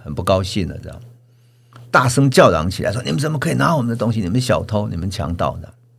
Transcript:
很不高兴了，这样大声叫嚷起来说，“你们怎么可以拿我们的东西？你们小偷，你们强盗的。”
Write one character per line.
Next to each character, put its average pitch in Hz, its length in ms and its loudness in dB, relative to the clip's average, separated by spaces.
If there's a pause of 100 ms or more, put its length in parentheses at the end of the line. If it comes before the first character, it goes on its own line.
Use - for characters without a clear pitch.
很 73 100 -10
不 73 100 -6
高 95 200 2
兴 92 240 -4
了， 76 100 -10
这 - 120 -14
样 - 120 -16 (880)
大 131 180 4
声 139 220 4
叫 131 220 8
嚷 82 180 0
起 - 140 -4
来 - 80 -2
说 113 120 -6
，“你 - 80 -4
们 160 80 -2
怎 151 120 -2
么 156 80 -4
可 165 100 -4
以 - 60 -2
拿 135 200 2
我 143 60 0
们 117 80 -2
的 117 60 -2
东 113 180 0
西？ 110 80 -2
你 87 80 -2
们 110 100 0
小 95 240 0
偷， 104 240 -2
你 101 80 -6
们 87 140 -4
强 82 260 -4
盗 85 220 -2
的。” - 160 -14 (260)